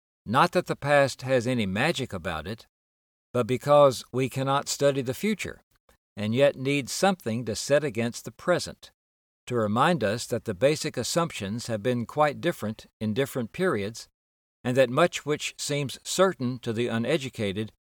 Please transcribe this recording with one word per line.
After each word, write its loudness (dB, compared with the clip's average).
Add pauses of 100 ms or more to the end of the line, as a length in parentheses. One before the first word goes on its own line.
(260)
Not 2
that 0
the -4
past 2
has 0
any 0
magic -2
about -6
it, -10 (640)
but 0
because 6
we -2
cannot -2
study 2
the -4
future, -4 (560)
and -2
yet 4
need -2
something 0
to -2
set 2
against -4
the -12
present, -4 (540)
to -4
remind 2
us -2
that -6
the -4
basic 0
assumptions -4
have -4
been 0
quite 0
different -4 (120)
in -2
different -2
periods, -4 (560)
and 0
that 6
much 0
which -2
seems -4
certain 0
to -4
the 0
uneducated -2 (200)